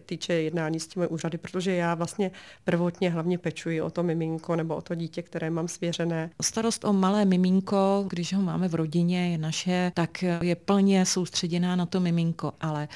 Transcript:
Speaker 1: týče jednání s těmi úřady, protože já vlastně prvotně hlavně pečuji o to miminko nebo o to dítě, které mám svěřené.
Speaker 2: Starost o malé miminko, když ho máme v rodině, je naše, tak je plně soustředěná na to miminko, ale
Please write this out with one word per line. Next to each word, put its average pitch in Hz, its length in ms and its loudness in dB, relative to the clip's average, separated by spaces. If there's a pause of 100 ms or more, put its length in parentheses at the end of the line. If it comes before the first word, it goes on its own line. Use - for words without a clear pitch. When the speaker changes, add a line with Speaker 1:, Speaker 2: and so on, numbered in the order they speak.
Speaker 1:
týče 175 260 -6
jednání 160 480 0
s - 60 -8
těmi 175 200 -2
úřady, 165 320 -4
protože 185 360 -4
já 170 200 2
vlastně 175 360 -2 (340)
prvotně 175 460 0
hlavně 170 280 0
pečuji 165 420 -4
o 160 100 -2
to 170 120 -2
miminko 160 540 -2
nebo 160 200 -2
o 165 60 -6
to 175 120 -8
dítě, 165 280 -6
které 165 280 -6
mám 165 180 -2
svěřené. 165 640 -4 (120)
Speaker 2:
Starost 226 420 -2
o 208 80 2
malé 202 320 4
miminko, 190 840 4
když 175 260 -4
ho 196 80 2
máme 175 260 0
v 165 60 -2
rodině, 170 580 2
je 165 60 -2
naše, 180 560 0
tak 170 300 -2 (160)
je 175 160 0
plně 196 500 4
soustředěná 180 720 0
na 175 100 0
to 185 140 0
miminko, 170 600 0
ale 151 360 -4